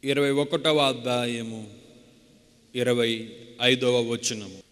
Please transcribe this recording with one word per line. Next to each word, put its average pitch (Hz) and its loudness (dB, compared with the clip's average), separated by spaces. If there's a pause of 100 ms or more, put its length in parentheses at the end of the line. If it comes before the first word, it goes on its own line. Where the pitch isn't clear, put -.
ఇరవై 139 2
ఒకటవ 147 0
అధ్యాయము, 120 -2 (1040)
ఇరవై 117 2 (320)
ఐదవ 123 4
వచనము. 113 -6 (140)